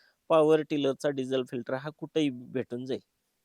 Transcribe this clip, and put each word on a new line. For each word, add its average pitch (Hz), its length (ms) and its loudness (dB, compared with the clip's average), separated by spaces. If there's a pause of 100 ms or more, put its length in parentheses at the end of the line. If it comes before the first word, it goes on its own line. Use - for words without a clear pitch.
(280)
पॉवर 156 340 6
टिलरचा 143 460 -2
डिझेल 131 420 -2
फिल्टर 127 240 -6
हा 135 160 -6
कुठेही 151 400 -2
भेटून 123 560 -6
जाईल, 127 140 -6 (440)